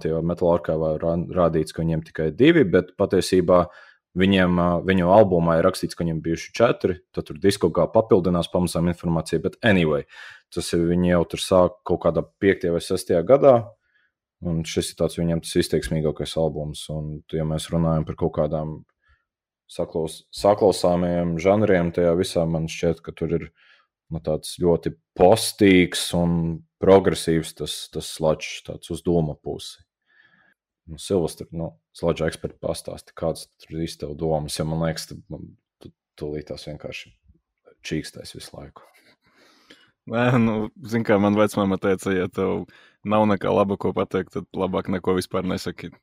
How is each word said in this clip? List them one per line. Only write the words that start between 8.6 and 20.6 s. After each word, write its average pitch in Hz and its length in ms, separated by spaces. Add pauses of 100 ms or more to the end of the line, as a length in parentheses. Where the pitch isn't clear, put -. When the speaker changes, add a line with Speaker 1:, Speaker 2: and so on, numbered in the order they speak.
Speaker 1:
informācija, 82 500
bet - 160
anyway, 82 480 (460)
tas - 180
ir, 85 160
viņi 87 280
jau 85 120
tur - 160
sāk 90 400
kaut 87 220
kādā 80 180
piektajā 92 480
vai 85 140
sestajā 90 400
gadā, 135 320 (840)
un 82 260
šis - 260
ir - 60
tāds 80 200
viņiem 82 240
tas - 160
izteiksmīgākais 78 800
albums, 76 520
un, 76 260 (140)
ja 80 180
mēs 78 240
runājam 82 360
par 78 120
kaut 80 160
kādām 78 400 (960)
saklaus-, 85 520 (120)
saklausāmajiem 87 1040